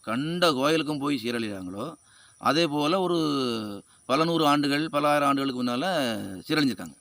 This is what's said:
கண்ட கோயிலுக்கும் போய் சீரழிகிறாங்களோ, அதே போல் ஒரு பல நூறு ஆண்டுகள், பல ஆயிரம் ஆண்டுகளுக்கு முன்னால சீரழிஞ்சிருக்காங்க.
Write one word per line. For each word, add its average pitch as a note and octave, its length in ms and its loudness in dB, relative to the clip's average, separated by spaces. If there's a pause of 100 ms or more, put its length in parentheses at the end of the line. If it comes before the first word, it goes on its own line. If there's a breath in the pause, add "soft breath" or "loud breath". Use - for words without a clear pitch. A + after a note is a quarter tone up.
கண்ட D#3+ 500 0
கோயிலுக்கும் D3 480 0
போய் C#3+ 240 -2
சீரழிகிறாங்களோ, A2 680 -6 (440 soft breath)
அதே D#3 300 2
போல் D3 260 0
ஒரு C#3 880 0 (220 soft breath)
பல C#3+ 180 2
நூறு E3 220 2
ஆண்டுகள், D3 440 2
பல D3 180 0
ஆயிரம் D3 200 4
ஆண்டுகளுக்கு C#3 360 0
முன்னால B2 260 -2 (580)
சீரழிஞ்சிருக்காங்க. B2+ 540 -2